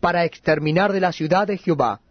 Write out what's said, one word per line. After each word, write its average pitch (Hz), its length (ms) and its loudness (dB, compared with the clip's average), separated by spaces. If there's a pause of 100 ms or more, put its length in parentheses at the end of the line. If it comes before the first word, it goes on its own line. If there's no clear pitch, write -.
para 175 240 0
exterminar 160 680 0
de 196 60 0
la 180 140 0
ciudad 175 340 0
de 196 100 -6
Jehová 139 440 -2 (100)